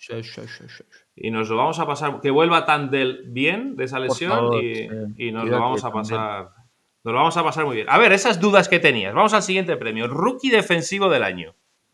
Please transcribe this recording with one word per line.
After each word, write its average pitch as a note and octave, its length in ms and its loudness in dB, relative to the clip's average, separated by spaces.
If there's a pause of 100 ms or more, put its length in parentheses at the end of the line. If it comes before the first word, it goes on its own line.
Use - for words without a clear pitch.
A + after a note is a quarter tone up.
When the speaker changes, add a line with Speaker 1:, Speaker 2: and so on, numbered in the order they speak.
Speaker 1:
sí, A#2 240 -12
sí, - 240 -16
sí, - 160 -18 (120)
sí. - 80 -20 (320)
Speaker 2:
Y - 140 -6
nos A2 180 -2
lo A2+ 80 0
vamos D3+ 220 2
a D#3+ 80 -2
pasar, C#3+ 340 -4
que C#3 100 0
vuelva D#3+ 360 4
Tandel C3+ 600 -2
bien F3 480 -4
de C#3 80 -6
esa C3 140 -6
Speaker 1:
Por C3 100 -2
Speaker 2:
lesión C3 240 -2
Speaker 1:
favor, A#2 320 0
Speaker 2:
y, A2+ 100 -6
Speaker 1:
sí. A2 140 -8 (300)
Speaker 2:
y A#2 120 -6
nos A2+ 140 -6
lo A2+ 60 -2
Speaker 1:
Cuídate, B2 120 0
Speaker 2:
vamos B2+ 220 -2
a A#2 80 -6
Speaker 1:
Tandel. G#2+ 100 -4 (140)
Speaker 2:
pasar, G#2 320 -6 (560)
nos A2+ 80 -4
lo B2 80 2
vamos E3 160 2
a E3+ 80 0
pasar D#3 220 0
muy B2 100 -2
bien. G#2+ 120 -4
A D3 100 6
ver, A3 140 6
esas G3 280 2
dudas G3 280 6
que F3 120 4
tenías. A2+ 340 2
Vamos G3+ 200 4
al G3+ 80 2
siguiente F#3 340 -2
premio. A2+ 320 -4
Rookie B3 420 -2
defensivo G3 580 2
del C3+ 140 4
año. F2+ 320 -6 (400)